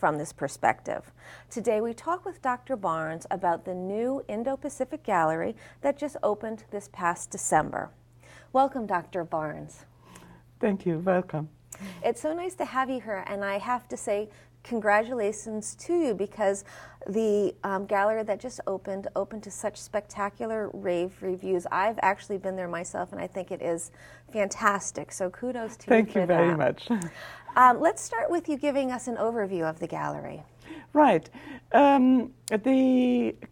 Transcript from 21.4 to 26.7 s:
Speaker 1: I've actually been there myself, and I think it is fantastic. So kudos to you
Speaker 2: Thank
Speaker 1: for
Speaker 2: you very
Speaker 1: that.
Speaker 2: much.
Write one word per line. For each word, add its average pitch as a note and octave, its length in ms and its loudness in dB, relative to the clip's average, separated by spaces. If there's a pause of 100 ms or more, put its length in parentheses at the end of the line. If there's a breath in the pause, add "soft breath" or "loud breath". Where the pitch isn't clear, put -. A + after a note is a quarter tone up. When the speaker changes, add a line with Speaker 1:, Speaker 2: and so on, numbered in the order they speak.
Speaker 1:
I've G#3 320 0
actually G3+ 360 0
been F#3+ 180 -6
there F3+ 100 -6
myself, F3+ 460 -6
and F3+ 80 -10
I F3+ 60 -6
think F#3 260 -10
it F3+ 80 -8
is E3+ 300 -4 (420 loud breath)
fantastic. G3+ 800 -2
So F#3 160 -2
kudos A#3 500 -6
to - 80 -18
you - 40 4
Speaker 2:
Thank A3 220 6
Speaker 1:
for G3+ 80 2
Speaker 2:
you F3+ 60 2
very E3+ 280 6
Speaker 1:
that. D#3 40 -2
Speaker 2:
much. - 300 0